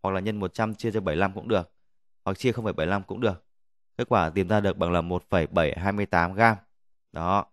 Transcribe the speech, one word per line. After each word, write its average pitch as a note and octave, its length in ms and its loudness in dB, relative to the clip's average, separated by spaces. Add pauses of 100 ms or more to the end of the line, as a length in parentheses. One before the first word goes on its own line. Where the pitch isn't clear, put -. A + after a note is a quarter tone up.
Hoặc G2 80 0
là F#2+ 80 0
nhân G#2 200 -4
một F#2 140 -4
trăm A2 220 -2
chia A2+ 160 -4
cho G#2 100 -2
bảy F2 140 -2
mươi E2 40 0
lăm F#2+ 140 0
cũng G#2 140 -12
được. G2 240 0 (540)
Hoặc F#2+ 140 -6
chia B2+ 120 0
không A2 140 -6
phẩy G2+ 80 -2
bảy D#2+ 120 0
mươi F2 60 0
lăm G2 120 -2
cũng F#2+ 180 -8
được. G2+ 240 -2 (520)
Kết A#2+ 120 -4
quả F2 200 4
tìm F2+ 180 0
ra G#2+ 120 4
được G2 180 0
bằng F2 140 0
là F2 100 2
một F2 280 -4
phẩy E2+ 180 2
bảy D#2+ 300 0
hai F#2+ 140 -2
mươi G2+ 140 -2
tám F2 280 2
gam. A2 240 4 (540)
Đó. F2+ 420 0